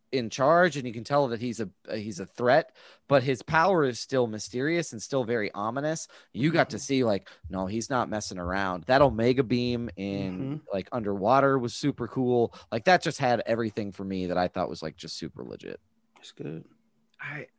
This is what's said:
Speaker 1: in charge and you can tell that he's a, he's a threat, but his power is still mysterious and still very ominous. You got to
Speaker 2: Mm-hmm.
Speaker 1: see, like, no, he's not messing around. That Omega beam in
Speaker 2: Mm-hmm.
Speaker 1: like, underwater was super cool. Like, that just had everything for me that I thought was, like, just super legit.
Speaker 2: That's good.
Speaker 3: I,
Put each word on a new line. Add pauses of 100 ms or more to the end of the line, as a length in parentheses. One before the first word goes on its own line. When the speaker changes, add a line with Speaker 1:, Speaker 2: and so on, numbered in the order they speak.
(120)
Speaker 1:
in
charge
and
you
can
tell
that
he's
a, (280)
he's
a
threat, (320)
but
his
power
is
still
mysterious
and
still
very
ominous. (240)
You
got
to
Speaker 2:
Mm-hmm.
Speaker 1:
see,
like, (200)
no,
he's
not
messing
around.
That
Omega
beam
in
Speaker 2:
Mm-hmm. (180)
Speaker 1:
like,
underwater
was
super
cool. (200)
Like,
that
just
had
everything
for
me
that
I
thought
was,
like,
just
super
legit. (360)
Speaker 2:
That's
good. (560)
Speaker 3:
I, (120)